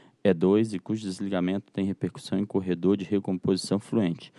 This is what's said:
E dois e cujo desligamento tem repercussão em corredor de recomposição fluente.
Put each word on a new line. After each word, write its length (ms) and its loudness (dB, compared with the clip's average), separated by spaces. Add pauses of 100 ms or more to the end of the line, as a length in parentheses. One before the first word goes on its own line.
(240)
E 80 6
dois 400 4
e 60 -4
cujo 240 -6
desligamento 720 -4
tem 120 -2
repercussão 520 -4
em 80 0
corredor 520 0
de 60 -8
recomposição 760 0
fluente. 600 -2